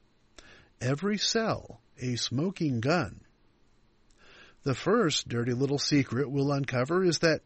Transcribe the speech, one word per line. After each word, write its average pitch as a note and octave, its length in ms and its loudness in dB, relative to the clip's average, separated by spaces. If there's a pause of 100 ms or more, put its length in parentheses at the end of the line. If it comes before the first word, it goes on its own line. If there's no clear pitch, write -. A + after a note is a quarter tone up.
(800)
Every D3 380 0
cell - 600 -2 (220)
a B2+ 140 -2
smoking C#3+ 680 0
gun. C#3 400 0 (1400)
The C3+ 100 0
first E3+ 560 0
dirty A#2+ 240 -2
little C3+ 240 0
secret C#3 520 2
we'll C#3 220 0
uncover C#3 520 0
is E3+ 160 2
that D#3+ 260 4